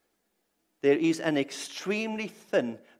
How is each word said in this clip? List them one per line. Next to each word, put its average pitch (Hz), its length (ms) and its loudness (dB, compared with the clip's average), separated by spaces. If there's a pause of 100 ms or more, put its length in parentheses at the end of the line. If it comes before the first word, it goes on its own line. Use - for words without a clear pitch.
(800)
There 139 180 6
is 160 220 2
an 156 180 0
extremely 214 920 -4
thin 123 500 -2 (200)